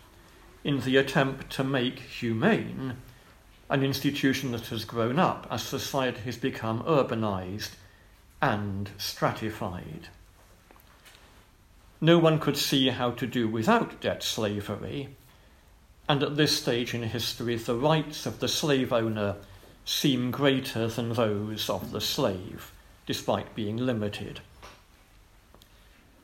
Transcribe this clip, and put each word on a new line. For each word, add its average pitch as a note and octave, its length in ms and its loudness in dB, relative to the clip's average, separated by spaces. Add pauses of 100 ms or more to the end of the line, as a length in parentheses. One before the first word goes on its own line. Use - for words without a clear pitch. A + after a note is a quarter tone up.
(640)
in C#3 180 0
the C3 160 2
attempt C3+ 540 2
to C3+ 120 0
make B2+ 360 -2
humane A#2+ 960 -2 (720)
an C#3+ 120 2
institution C3+ 680 0
that A2+ 160 -6
has G#2+ 160 -6
grown A#2 360 0
up - 300 0
as A#2 140 -4
society C3 580 -2
has A#2+ 160 -6
become A2+ 460 -2
urbanized G#2+ 880 0 (720)
and G#2 560 -2
stratified. A2 1120 -6 (1900)
No E3+ 200 8
one D#3+ 200 8
could C#3+ 180 0
see C3 320 4
how A#2+ 220 0
to B2+ 140 -4
do A#2 220 2
without F#3 540 2
debt F#2+ 200 -2
slavery, G#2 880 -4 (960)
and C#3+ 140 4
at C#3+ 140 0
this D3 200 4
stage A#2+ 380 0
in A#2+ 100 -2
history, A#2 520 -2
the A#2 200 -2
rights D3+ 520 0
of G#2+ 120 -6
the B2+ 80 0
slave C3 460 0
owner G#2+ 420 0 (480)
seem B2+ 460 2
greater B2+ 580 2
than A#2 260 -2
those G#2+ 560 0
of G2 220 -4
the G#2+ 100 -4
slave, G2+ 720 -2 (360)
despite - 480 -2
being G#2+ 220 -4
limited. A2+ 640 -4 (1800)